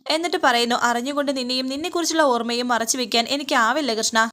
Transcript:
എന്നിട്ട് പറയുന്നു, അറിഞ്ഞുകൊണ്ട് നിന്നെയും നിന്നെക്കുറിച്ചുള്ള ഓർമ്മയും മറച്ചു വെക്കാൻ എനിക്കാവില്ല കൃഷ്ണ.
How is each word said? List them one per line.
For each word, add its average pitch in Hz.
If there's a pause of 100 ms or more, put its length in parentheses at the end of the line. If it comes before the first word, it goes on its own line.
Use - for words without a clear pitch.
എന്നിട്ട് 330
പറയുന്നു, 240
അറിഞ്ഞുകൊണ്ട് 262
നിന്നെയും 254
നിന്നെക്കുറിച്ചുള്ള 320
ഓർമ്മയും 240
മറച്ചു 226
വെക്കാൻ 240
എനിക്കാവില്ല 262
കൃഷ്ണ. 226